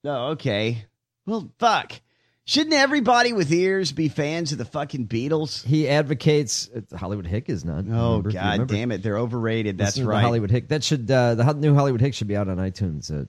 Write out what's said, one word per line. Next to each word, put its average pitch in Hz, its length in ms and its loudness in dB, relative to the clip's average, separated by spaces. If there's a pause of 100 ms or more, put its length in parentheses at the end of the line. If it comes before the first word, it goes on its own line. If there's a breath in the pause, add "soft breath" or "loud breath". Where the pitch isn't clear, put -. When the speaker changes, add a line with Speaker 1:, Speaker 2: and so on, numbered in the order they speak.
Speaker 1:
Oh, 139 280 -4
okay. 110 520 -2 (420)
Well, 214 320 -6
fuck. 208 340 0 (520)
Shouldn't 311 300 0
everybody 247 580 4
with 170 200 0
ears 185 400 2
be 156 160 0
fans 156 440 -4
of 139 60 -6
the 120 60 -8
fucking 143 440 -6
Beatles? 147 560 -2
Speaker 2:
He 147 240 2
advocates, 147 840 2
uh, 113 220 -10
Hollywood 95 300 -6
Hick 104 220 -4
is 98 160 -4
not. 82 240 -4
Speaker 1:
Oh, 117 300 2
Speaker 2:
Remember, 98 120 -2
if 104 40 -2
you 90 60 -6
Speaker 1:
God 101 120 0
Speaker 2:
remember. 107 220 0
Speaker 1:
damn 117 180 -2
it. 95 100 -4
They're 104 160 -2
overrated. 113 600 -2
That's 101 120 2
Speaker 2:
Listen 127 120 -4
to 120 40 -2
the 107 40 0
Speaker 1:
right. 104 120 2
Speaker 2:
Hollywood 117 280 0
Hick. 123 180 2
That 151 140 0
should, 127 280 -2
uh, 120 260 4
the 117 80 2
ho-, 147 80 4
new 147 220 4
Hollywood 139 260 4
Hick 135 140 2
should 110 140 -4
be 101 80 -2
out 101 120 0
on 92 80 -4
iTunes, 90 560 -4
uh, 71 160 -6